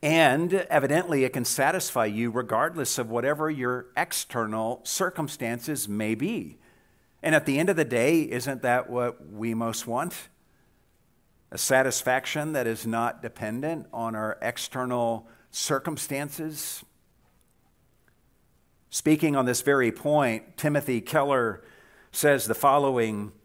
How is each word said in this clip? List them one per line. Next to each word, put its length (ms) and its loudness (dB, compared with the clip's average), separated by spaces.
And 520 4
evidently, 720 2
it 80 -2
can 100 -2
satisfy 640 0
you 260 -2
regardless 680 -2
of 120 -4
whatever 400 0
your 380 -2
external 880 -2
circumstances 1040 -4
may 260 -2
be. 440 -6
And 140 2
at 100 4
the 140 2
end 100 2
of 60 2
the 80 2
day, 380 2
isn't 400 -4
that 280 0
what 400 -4
we 240 -4
most 320 -4
want? 440 -6
A 60 -10
satisfaction 960 2
that 140 0
is 200 -4
not 340 -2
dependent 720 -6
on 240 -6
our 260 -4
external 840 -4
circumstances? 1300 -6
Speaking 440 2
on 100 2
this 160 0
very 300 4
point, 680 0
Timothy 420 0
Keller 640 0
says 360 4
the 80 2
following. 760 2